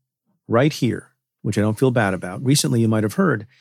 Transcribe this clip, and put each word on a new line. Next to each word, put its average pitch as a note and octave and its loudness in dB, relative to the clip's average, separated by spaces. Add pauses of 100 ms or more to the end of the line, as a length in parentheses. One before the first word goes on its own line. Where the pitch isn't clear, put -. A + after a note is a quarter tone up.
(460)
right C3+ 2
here, - -4 (320)
which G#2+ -2
I - 2
don't G#2+ 0
feel C3 2
bad G#2+ 0
about. F2+ -10
Recently, C3 2
you A2+ 2
might A2 2
have G#2 -4
heard C#3 0 (140)